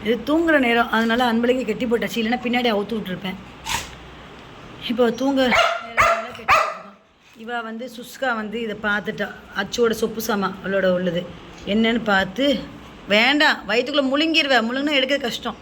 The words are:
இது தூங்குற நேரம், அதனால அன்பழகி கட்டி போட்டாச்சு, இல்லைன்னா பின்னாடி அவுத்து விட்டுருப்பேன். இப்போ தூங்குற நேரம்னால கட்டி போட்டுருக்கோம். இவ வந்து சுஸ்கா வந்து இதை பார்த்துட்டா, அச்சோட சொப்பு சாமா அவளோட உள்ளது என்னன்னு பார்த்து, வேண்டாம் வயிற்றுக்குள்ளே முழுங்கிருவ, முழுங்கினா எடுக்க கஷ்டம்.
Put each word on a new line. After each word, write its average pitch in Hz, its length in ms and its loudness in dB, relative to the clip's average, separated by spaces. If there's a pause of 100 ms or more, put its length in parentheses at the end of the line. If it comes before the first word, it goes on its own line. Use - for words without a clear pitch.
இது 226 100 2 (120)
தூங்குற 320 280 4 (100)
நேரம், 233 300 2
அதனால 226 360 2
அன்பழகி 240 340 2
கட்டி 214 220 -2
போட்டாச்சு, 220 320 0
இல்லைன்னா 233 240 0
பின்னாடி 247 300 0
அவுத்து 202 240 -2
விட்டுருப்பேன். 185 420 -8 (1500)
இப்போ 240 120 2 (180)
தூங்குற 269 340 2
நேரம்னால - 840 2
கட்டி - 160 2
போட்டுருக்கோம். - 420 0 (480)
இவ 240 260 -6
வந்து 226 180 -10 (100)
சுஸ்கா 247 320 -4 (120)
வந்து 214 240 -6
இதை 208 100 -6 (120)
பார்த்துட்டா, 208 400 -2 (340)
அச்சோட 220 420 2
சொப்பு 220 240 -4
சாமா 202 220 0 (100)
அவளோட 190 380 2
உள்ளது 175 260 -2 (500)
என்னன்னு 226 280 2 (100)
பார்த்து, 190 340 2 (680)
வேண்டாம் 262 460 4 (100)
வயிற்றுக்குள்ளே 262 440 2
முழுங்கிருவ, 302 440 4 (120)
முழுங்கினா 277 320 0
எடுக்க 269 140 2 (120)
கஷ்டம். - 340 -6